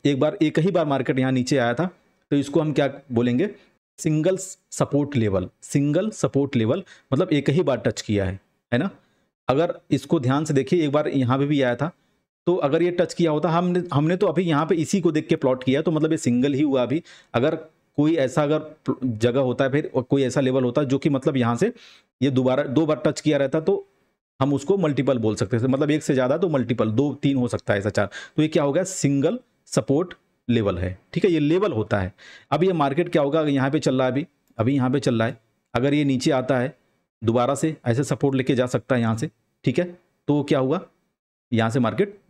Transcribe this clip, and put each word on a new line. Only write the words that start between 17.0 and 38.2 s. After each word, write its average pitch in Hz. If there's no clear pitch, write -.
अगर 139
कोई 156
ऐसा 135
अगर 151
प्ल-, -
जगह 120
होता 127
है, 131
फिर 151
कोई 139
ऐसा 127
लेवल 127
होता 123
है 143
जो 139
कि 151
मतलब 139
यहाँ 117
से 214
ये 139
दोबारा 127
दो 147
बार 151
टच 151
किया 151
रहता, 139
तो 196
हम 139
उसको 170
मल्टीपल 139
बोल 110
सकते 113
थे, 123
मतलब 139
एक 151
से 151
ज़्यादा 127
तो 185
मल्टीपल, 117
दो 131
तीन 139
हो 123
सकता 110
है 104
ऐसा 101
चार, 101
तो 156
ये 156
क्या 156
हो 143
गया, 180
सिंगल 160
सपोर्ट -
लेवल 104
है, 92
ठीक 165
है, 190
ये 160
लेवल 170
होता 107
है। 92
अब 147
ये 185
मार्केट 151
क्या 156
होगा, 143
अगर 151
यहाँ 135
पे 151
चल 139
रहा 131
है 127
अभी, 139
अभी 120
यहाँ 127
पे 143
चल 123
रहा 113
है, -
अगर 135
ये 147
नीचे 135
आता 127
है 135
दोबारा 120
से 156
ऐसे 127
सपोर्ट 135